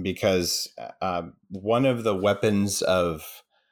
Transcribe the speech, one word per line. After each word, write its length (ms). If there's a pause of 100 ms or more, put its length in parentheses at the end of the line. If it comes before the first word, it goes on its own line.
because, 640 (320)
uh, 220 (260)
one 380
of 180
the 100
weapons 680
of, 600 (300)